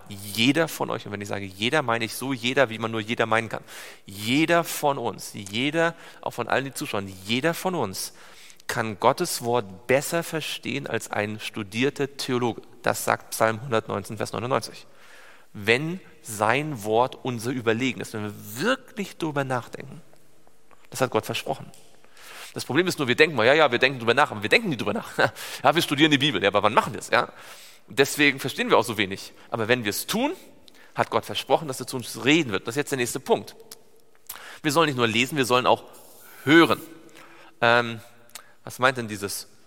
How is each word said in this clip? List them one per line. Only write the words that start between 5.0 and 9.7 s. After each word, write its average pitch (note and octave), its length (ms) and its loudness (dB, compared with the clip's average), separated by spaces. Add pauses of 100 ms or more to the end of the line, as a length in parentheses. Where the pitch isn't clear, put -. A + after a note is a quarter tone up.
jeder, C#3 600 -2 (280)
auch - 80 -4
von A2+ 180 -6
allen, B2 160 2
die C3+ 80 -8
zuschauen, G#2+ 340 -6 (200)
jeder C3 260 0
von F3+ 220 -4
uns A2 400 -4 (520)
kann A2+ 320 -4
Gottes C#3+ 460 2
Wort A#2 420 -2